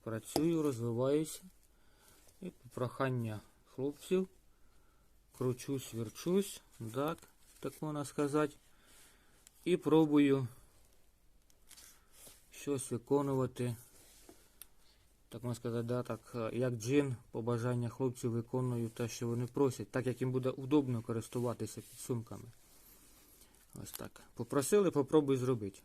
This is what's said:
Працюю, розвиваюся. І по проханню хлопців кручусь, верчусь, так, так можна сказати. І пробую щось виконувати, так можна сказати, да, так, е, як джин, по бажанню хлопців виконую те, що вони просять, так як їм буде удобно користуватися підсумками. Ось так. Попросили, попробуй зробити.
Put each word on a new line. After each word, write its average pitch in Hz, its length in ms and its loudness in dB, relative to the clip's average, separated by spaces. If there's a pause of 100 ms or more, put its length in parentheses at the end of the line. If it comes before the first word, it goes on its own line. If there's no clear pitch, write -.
Працюю, 151 580 0
розвиваюся. 135 800 0 (1000)
І 180 80 -12
по - 200 -20
проханню 120 680 -4 (360)
хлопців 147 520 -2 (1080)
кручусь, 127 560 -4
верчусь, 165 680 -2 (320)
так, 147 240 -2 (420)
так - 220 -8
можна 151 240 -4
сказати. 147 500 0 (1080)
І 175 140 2
пробую 147 680 6 (2250)
щось 143 280 -2
виконувати, 127 840 0 (1500)
так 117 140 -10
можна 120 120 -2
сказати, 117 280 -2
да, 123 200 -2
так, - 320 -8
е, 113 180 -2
як 123 200 0
джин, 131 420 2 (160)
по 117 100 -4
бажанню 120 480 0
хлопців 123 420 -2
виконую 117 580 -2
те, 120 180 -4
що 120 200 -4
вони 120 200 0
просять, 127 440 0
так 127 160 0
як 120 140 -2
їм 127 100 0
буде 127 180 0
удобно 131 520 2
користуватися 113 800 -4
підсумками. 113 600 -8 (1400)
Ось - 80 -12
так. - 300 -14 (120)
Попросили, 147 580 2
попробуй 139 460 4
зробити. 120 460 -2